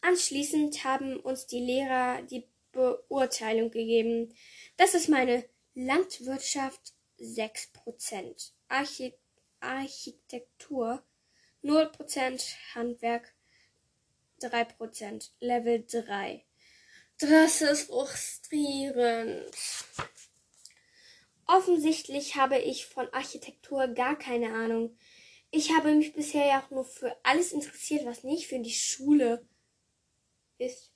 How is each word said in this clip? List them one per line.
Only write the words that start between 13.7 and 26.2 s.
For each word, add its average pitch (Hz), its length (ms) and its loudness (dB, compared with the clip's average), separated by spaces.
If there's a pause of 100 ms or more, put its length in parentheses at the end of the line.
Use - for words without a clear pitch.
drei 240 240 -2
Prozent, 220 760 -12
Level 233 460 0
drei. 208 600 -8 (760)
Das 311 420 8
ist 294 220 2
frustrierend. 269 1700 -2 (1900)
Offensichtlich 320 920 4
habe 262 200 4
ich - 300 -2
von 247 260 -8
Architektur - 760 -6
gar 254 280 -2
keine 240 380 -4
Ahnung. 226 420 -2 (540)
Ich 311 240 2
habe 302 180 6
mich 302 200 4
bisher 294 340 0